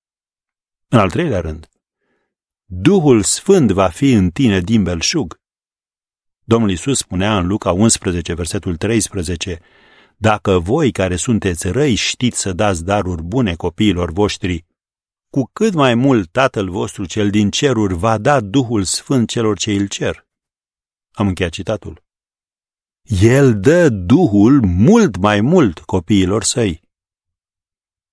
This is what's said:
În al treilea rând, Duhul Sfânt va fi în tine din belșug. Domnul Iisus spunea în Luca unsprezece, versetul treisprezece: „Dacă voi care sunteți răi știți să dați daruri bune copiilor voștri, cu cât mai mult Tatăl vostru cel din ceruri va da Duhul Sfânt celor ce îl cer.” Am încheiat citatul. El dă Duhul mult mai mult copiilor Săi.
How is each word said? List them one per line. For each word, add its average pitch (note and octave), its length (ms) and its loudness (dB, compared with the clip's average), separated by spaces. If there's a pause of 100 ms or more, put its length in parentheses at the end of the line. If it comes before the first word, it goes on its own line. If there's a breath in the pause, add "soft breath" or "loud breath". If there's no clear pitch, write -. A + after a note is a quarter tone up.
(880)
În B2+ 100 2
al F#2+ 120 2
treilea B2+ 300 -2
rând, D#2+ 260 -10 (1000)
Duhul B2+ 580 2
Sfânt E3 480 2
va F#2+ 180 2
fi C3+ 240 0
în F#2+ 180 4
tine G#2 300 0
din G#2 220 0
belșug. F2+ 580 -4 (1040)
Domnul A2+ 260 2
Iisus A2 280 -2
spunea G2 400 -2
în F2 80 -2
Luca G2 260 0
unsprezece, F2+ 600 0
versetul F2 420 -6
treisprezece: F2+ 840 -4 (560 soft breath)
„Dacă G#2 420 0
voi A2+ 340 0
care F2+ 240 -2
sunteți F#2+ 520 -2
răi B2 260 0
știți - 460 -4
să G2 120 -6
dați F#2 320 -2
daruri F#2 380 -2
bune F#2+ 320 -2
copiilor F2 580 -2
voștri, F#2 520 -4 (640)
cu C3+ 220 -4
cât A3 220 0
mai C3+ 200 2
mult A#2 360 2
Tatăl A2+ 400 -2
vostru G#2 340 -6
cel G#2 260 -2
din G#2 200 2
ceruri A2 440 0
va A2 240 0
da C#3 220 0
Duhul A2 440 -2
Sfânt A#2+ 440 -2
celor A2 300 -2
ce - 140 -4
îl G2+ 140 0
cer.” F#2+ 400 -6 (840)
Am G#2 140 -2
încheiat F2+ 260 -2
citatul. F#2+ 520 -10 (1160)
El A#2+ 400 4
dă D#3 280 4
Duhul A2+ 720 4
mult A#2 540 4
mai G#2 240 2
mult C#3 380 0
copiilor G2 640 0
Săi. G#2 380 -4 (1300)